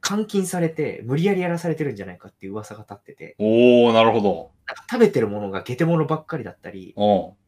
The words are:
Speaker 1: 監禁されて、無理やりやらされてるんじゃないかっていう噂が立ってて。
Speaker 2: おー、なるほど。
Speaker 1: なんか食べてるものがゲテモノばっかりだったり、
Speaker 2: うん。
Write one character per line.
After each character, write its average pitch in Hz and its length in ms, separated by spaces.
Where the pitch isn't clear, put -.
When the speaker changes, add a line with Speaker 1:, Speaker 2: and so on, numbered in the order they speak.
Speaker 1:
監 208 180
禁 190 220
さ 180 120
れ 165 100
て、 151 360
無 127 120
理 170 80
や 202 80
り 185 80
や 180 60
ら 170 120
さ 170 100
れ 156 60
て 156 80
る 139 100
ん - 20
じ 98 80
ゃ - 20
な 95 80
い - 40
か - 120
っ - 40
て - 120
い 95 40
う 98 40
噂 107 220
が 104 60
立 104 120
っ 98 40
て - 160
て。 - 240
Speaker 2:
お 120 520
ー、 113 40
な 113 100
る 113 80
ほ 110 100
ど。 90 300
Speaker 1:
な - 60
ん - 20
か - 140
食 240 100
べ 233 100
て - 120
る 110 60
も 104 140
の 98 100
が 95 100
ゲ 123 140
テ 165 100
モ 165 120
ノ 156 80
ば 156 120
っ - 80
か 165 120
り 120 60
だ 90 80
っ - 80
た 87 120
り、 92 260
Speaker 2:
う 101 80
ん。 95 280